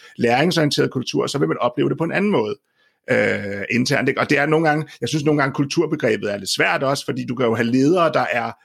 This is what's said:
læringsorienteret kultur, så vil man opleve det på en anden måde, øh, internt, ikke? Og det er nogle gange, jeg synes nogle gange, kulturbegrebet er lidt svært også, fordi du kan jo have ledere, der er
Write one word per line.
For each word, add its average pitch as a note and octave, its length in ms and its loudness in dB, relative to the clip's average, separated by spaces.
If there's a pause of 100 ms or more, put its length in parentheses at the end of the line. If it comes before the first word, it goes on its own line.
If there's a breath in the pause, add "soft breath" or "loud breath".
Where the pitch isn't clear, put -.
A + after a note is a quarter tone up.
(160 loud breath)
læringsorienteret D3 760 2
kultur, B2 360 -2
så C#3 120 -4
vil D#3 100 0
man D#3+ 100 -4
opleve C#3 300 0
det C#3 100 -2
på D#3+ 60 -2
en E3+ 80 -2
anden G3 180 0
måde, G#2+ 260 0 (540)
øh, G2+ 600 0
internt, B2 380 0
ikke? B2+ 120 0
Og B2 100 0
det C#3+ 80 4
er C#3+ 80 2
nogle D#3 220 2
gange, D3+ 200 0 (120 loud breath)
jeg D3+ 80 -4
synes C#3+ 160 -2
nogle D3 160 2
gange, C#3 140 0
kulturbegrebet C#3 800 0
er G2+ 40 -6
lidt F#2+ 120 -8
svært E3 320 0
også, C3+ 220 -2
fordi B2 220 -6
du B2 80 -6
kan B2 120 0
jo A2+ 80 2
have A#2 120 0
ledere, D3 460 2
der B2+ 200 0
er A#2 200 -4 (120)